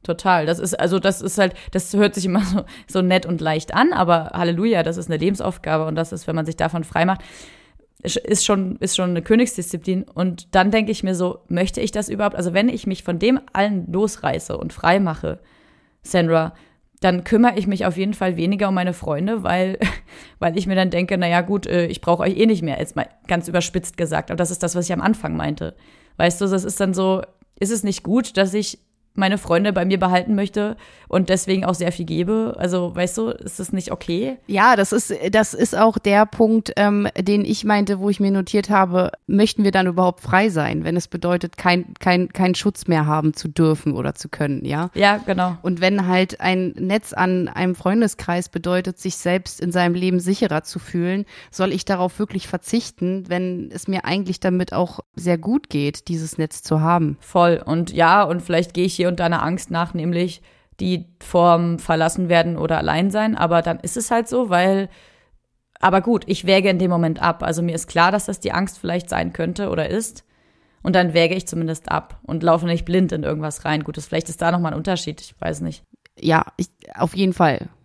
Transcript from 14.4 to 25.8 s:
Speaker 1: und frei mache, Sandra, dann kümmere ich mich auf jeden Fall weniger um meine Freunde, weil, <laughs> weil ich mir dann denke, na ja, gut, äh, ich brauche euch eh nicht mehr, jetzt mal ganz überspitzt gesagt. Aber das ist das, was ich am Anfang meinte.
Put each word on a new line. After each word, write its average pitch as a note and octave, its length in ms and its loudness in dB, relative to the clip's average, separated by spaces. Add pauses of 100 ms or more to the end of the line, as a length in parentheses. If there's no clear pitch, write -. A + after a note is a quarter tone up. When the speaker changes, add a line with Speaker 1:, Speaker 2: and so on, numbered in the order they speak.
Speaker 1:
und - 160 -8
frei F3 260 2
mache, D#3+ 380 -2 (640)
Sandra, E3 540 0 (440)
dann F3+ 240 2
kümmere A3 360 4
ich F#3 80 -2
mich F#3+ 180 -2
auf F3 100 0
jeden F#3+ 200 -2
Fall F#3 220 -2
weniger F#3+ 320 0
um F#3+ 40 0
meine F3+ 200 0
Freunde, F#3 500 -4
weil, F#3 340 -2 (320)
<laughs> - 300 -20
weil E3+ 180 0
ich F#3+ 80 -2
mir F#3+ 100 -2
dann F#3 140 2
denke, F3+ 300 -2
na F3 80 0
ja, F3 140 2
gut, F#3+ 260 -4
äh, F3 180 0
ich - 160 -8
brauche E3+ 220 2
euch G3 140 0
eh A3 100 6
nicht G3 160 2
mehr, D3+ 160 -4
jetzt - 160 -6
mal - 120 -4 (200)
ganz E3+ 200 -2
überspitzt F3 500 -4
gesagt. D#3 340 -4
Aber E3+ 60 -4
das E3+ 120 0
ist F3+ 140 -4
das, F3 100 -2
was F3 120 -2
ich F3 80 -2
am E3+ 80 -2
Anfang F#3+ 360 -2
meinte. D3+ 380 -6 (420)